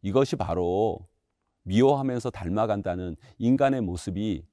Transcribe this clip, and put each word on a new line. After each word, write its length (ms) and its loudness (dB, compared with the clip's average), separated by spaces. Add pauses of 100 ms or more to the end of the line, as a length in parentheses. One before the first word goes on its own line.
이것이 340 2
바로 720 -2 (540)
미워하면서 720 2
닮아간다는 840 -2 (220)
인간의 440 2
모습이 720 -4